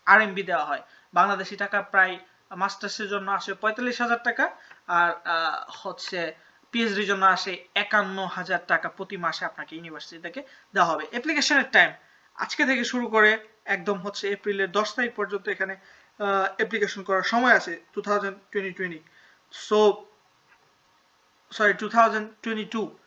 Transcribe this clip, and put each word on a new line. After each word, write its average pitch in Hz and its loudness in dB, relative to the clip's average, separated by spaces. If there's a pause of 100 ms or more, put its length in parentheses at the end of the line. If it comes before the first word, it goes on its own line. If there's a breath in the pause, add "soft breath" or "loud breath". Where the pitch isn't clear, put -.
আরএমবি 196 6
দেওয়া 170 -2
হয়, 143 -6 (320 soft breath)
বাংলাদেশি 190 2
টাকা 202 -2
প্রায় 185 2 (320 soft breath)
মাস্টার্সের 196 -6
জন্য 196 -4
আসে 196 -2
পঁয়তাল্লিশ 240 -2
হাজার 233 0
টাকা, 247 0 (360 loud breath)
আর, 175 4
আহ, 165 -2
হচ্ছে 170 -8 (360 soft breath)
পিএইচডির 214 0
জন্য 190 2
আসে 185 2 (100)
একান্ন 196 0
হাজার 180 -4
টাকা 170 0
প্রতি 190 -10
মাসে 170 -4
আপনাকে 160 -10
university 165 -16
থেকে 175 -10 (320 loud breath)
দেওয়া 180 6
হবে। 151 -2
অ্যাপ্লিকেশনের 285 0
time 175 6 (420 soft breath)
আজকে - -2
থেকে 247 0
শুরু 240 -4
করে 214 4 (180)
একদম 196 -4
হচ্ছে 196 -6
এপ্রিলের 196 -4
দশ 208 -2
তারিখ 240 -2
পর্যন্ত 196 -6
এখানে, 190 -4
আহ, - -12 (300)
application 202 -2
করার 185 0
সময় 240 4
আছে, 180 2 (120)
টু 202 -8
থাউজেন্ড 202 -2 (140)
টোয়েন্টি 190 -4
twenty। 175 -8 (680 soft breath)
So, 214 6 (1600)
sorry, 208 2
two 208 -6
thousand 214 4 (120)
টোয়েন্টি 220 -4
টু। 208 -6